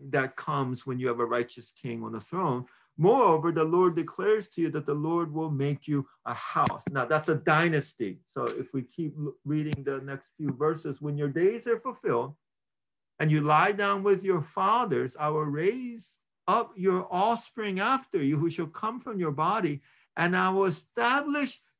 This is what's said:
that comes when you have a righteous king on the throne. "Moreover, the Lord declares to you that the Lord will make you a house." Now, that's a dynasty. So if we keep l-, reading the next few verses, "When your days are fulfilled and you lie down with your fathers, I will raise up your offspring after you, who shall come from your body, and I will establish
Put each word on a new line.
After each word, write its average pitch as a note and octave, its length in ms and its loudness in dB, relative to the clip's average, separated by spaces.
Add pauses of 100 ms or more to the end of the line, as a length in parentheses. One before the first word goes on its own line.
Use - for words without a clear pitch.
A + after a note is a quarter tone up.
that C3+ 260 0
comes C3 500 -4
when B2+ 140 -4
you C3 80 -2
have B2 140 0
a A#2+ 40 2
righteous A#2+ 460 -4
king A#2 320 -8
on A2+ 80 -8
the A2 80 -8
throne. C#3+ 460 -4 (320)
"Moreover, E3+ 540 6
the D#3 120 2
Lord F3 320 4
declares G3 540 0
to - 120 -6
you D#3+ 100 2
that D3 140 -4
the D3 80 -2
Lord D#3+ 400 0
will D#3 160 -2
make C#3+ 380 -2
you C#3+ 200 0 (180)
a A#2+ 80 -6
house." - 560 -2
Now, C3+ 160 -2
that's D#3 240 0
a D#3 60 4
dynasty. D3+ 920 0
So C3 180 -6
if A#2+ 300 -6
we C3 100 -2
keep D#3 340 -8
l-, D3 160 -6 (100)
reading D3 400 -2
the C3+ 180 -4
next C3+ 260 -10 (100)
few D3 140 -4
verses, D3 500 -4
"When D3 160 -4
your C#3+ 120 -2
days G3 380 0
are A3+ 120 0
fulfilled D3 560 -4 (840)
and D#3 120 2
you D3+ 100 4
lie D#3 300 4
down G3+ 320 0
with G3 200 4
your F3+ 180 2
fathers, F#3+ 760 0
I D3+ 120 -2
will D3+ 160 0
raise A3+ 760 -4 (280)
up G#3+ 280 0
your F#3 340 0
offspring G#3 720 -2
after A#3 420 0
you, C#3+ 140 2
who D#3+ 140 0
shall D#3+ 180 -4
come A#3 320 -6
from A3 200 -8
your D#3+ 120 0
body, D#3 500 0 (360)
and F3+ 180 0
I F#3 140 2
will F#3+ 160 2
establish C4+ 960 -2 (160)